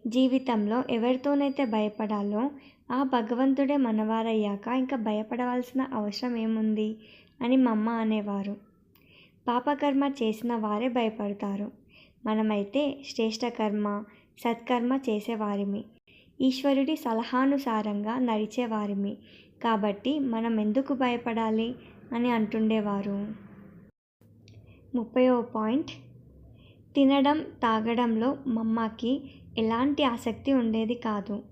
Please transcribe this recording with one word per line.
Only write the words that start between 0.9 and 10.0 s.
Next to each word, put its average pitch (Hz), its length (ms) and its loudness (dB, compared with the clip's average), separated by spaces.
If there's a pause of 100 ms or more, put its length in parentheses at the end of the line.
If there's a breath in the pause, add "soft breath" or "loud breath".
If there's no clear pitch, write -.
ఎవరితోనైతే 269 720 2
భయపడాలో 214 840 0 (400 loud breath)
ఆ 254 120 0
భగవంతుడే 262 720 2
మనవారయ్యాక 220 920 0
ఇంకా 262 280 0
భయపడవలసిన 247 880 -2
అవసరం 240 540 -4
ఏముంది 220 600 0 (440 loud breath)
అని 254 160 4
మమ్మ 226 340 4
అనేవారు. 208 680 -2 (920 soft breath)
పాపకర్మ 277 560 2